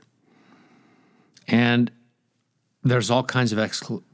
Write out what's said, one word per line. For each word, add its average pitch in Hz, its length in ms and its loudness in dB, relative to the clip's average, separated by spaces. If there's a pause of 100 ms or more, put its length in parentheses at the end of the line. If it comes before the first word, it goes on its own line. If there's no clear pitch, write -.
(1500)
And 120 440 2 (880)
there's 123 300 0
all 127 100 2
kinds 123 300 0
of 104 80 -2
excl-, 107 420 -6 (120)